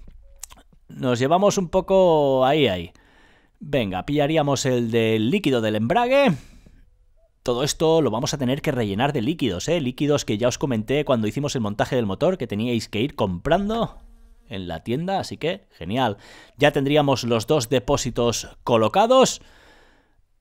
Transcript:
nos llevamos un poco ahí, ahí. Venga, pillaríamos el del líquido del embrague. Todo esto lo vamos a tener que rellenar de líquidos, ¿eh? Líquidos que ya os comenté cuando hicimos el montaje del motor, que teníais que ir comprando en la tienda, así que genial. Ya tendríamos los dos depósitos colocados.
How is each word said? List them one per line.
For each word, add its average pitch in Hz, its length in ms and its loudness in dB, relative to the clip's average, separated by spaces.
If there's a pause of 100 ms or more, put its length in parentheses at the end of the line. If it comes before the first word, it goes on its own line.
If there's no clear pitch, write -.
(880)
nos 131 280 -2
llevamos 175 400 2
un 180 120 -4
poco 160 760 4
ahí, 143 220 4
ahí. 87 240 -4 (680)
Venga, 110 460 -4
pillaríamos 143 640 0
el 120 240 0
del 113 400 2
líquido 143 300 0
del 107 160 0
embrague. 240 540 2 (1120)
Todo 123 220 -2
esto 160 400 2
lo 117 80 0
vamos 123 240 -4
a - 20 -8
tener 131 240 -2
que 156 100 -2
rellenar 123 420 -2
de 123 100 -2
líquidos, 117 440 -2
¿eh? 165 140 0
Líquidos 143 440 -2
que 110 120 -2
ya 117 100 0
os 123 120 -2
comenté 131 460 -2
cuando 117 200 0
hicimos 139 300 -4
el 127 60 -2
montaje 104 340 -2
del 120 100 0
motor, 143 320 0
que 127 80 -6
teníais 113 420 -2
que 107 140 -4
ir 147 140 -2
comprando 175 840 -2 (500)
en 95 200 -10
la 82 160 -8
tienda, 170 360 -4
así - 180 -8
que 180 340 -6
genial. 107 460 -4 (420)
Ya 147 120 4
tendríamos 143 520 2
los 117 240 0
dos 147 200 0
depósitos 123 800 -2 (160)
colocados. 196 800 4 (1000)